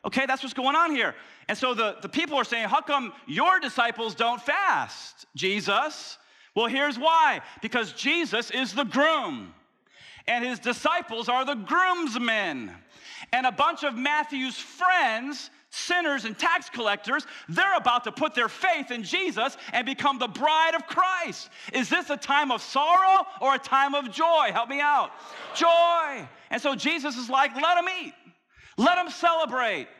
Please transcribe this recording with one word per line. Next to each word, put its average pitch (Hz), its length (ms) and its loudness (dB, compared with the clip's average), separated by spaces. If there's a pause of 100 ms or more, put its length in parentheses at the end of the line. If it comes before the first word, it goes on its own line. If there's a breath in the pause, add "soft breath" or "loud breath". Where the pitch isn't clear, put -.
Okay, 247 200 0
that's 262 160 -2
what's 262 120 -10
going 269 220 0
on 330 160 4
here. 220 240 0 (320 loud breath)
And 208 100 -4
so 254 160 0
the, 214 280 -2
the 196 80 -12
people 302 280 -2
are 233 80 2
saying, 226 240 -4
"How 285 120 2
come 277 320 -2 (140)
your 320 320 4
disciples 233 560 -2
don't 233 260 0
fast, 285 840 -2 (100)
Jesus?" 202 840 -2 (380 soft breath)
Well, 233 120 2
here's 277 300 0
why. 302 440 4 (200 loud breath)
Because 214 320 -4
Jesus 254 580 -2
is 240 220 -4
the 269 100 0
groom, 208 720 0 (760 loud breath)
and 240 160 0
his 247 160 -4
disciples 233 720 -4
are 254 160 0
the 277 100 -4
groomsmen. 226 1200 -2 (560 loud breath)
And 254 140 0
a 247 60 2
bunch 302 320 0
of 269 120 -2
Matthew's 277 600 -4
friends, 285 920 0 (180 soft breath)
sinners 311 560 -2
and 214 120 -8
tax 339 320 0
collectors, 220 560 -2 (220 loud breath)
they're 349 300 2
about 240 280 2
to 214 60 -4
put 302 220 -2
their 233 160 0
faith 320 420 -2
in 233 120 -6
Jesus 269 520 -2 (160 loud breath)
and 240 140 -2
become 269 320 0
the 247 100 -2
bride 311 460 2
of 330 140 -4
Christ. 349 640 -2 (220 loud breath)
Is 254 180 -2
this 339 200 0
a 285 80 -2
time 285 340 2
of 220 100 -2
sorrow 370 640 4 (140 loud breath)
or 269 160 4
a 254 40 -4
time 269 360 2
of 254 160 -2
joy? 311 400 4
Help 233 160 0
me 277 140 -2
out. 294 300 2 (440 loud breath)
Joy. 330 720 4 (220 loud breath)
And 240 120 -2
so 277 140 0
Jesus 277 420 -2
is 240 120 -8
like, 262 260 2
"Let 330 220 4
'em 349 100 2 (140)
eat. - 140 -12 (640 soft breath)
Let 330 200 4
'em 349 120 -2
celebrate. 247 760 0 (120)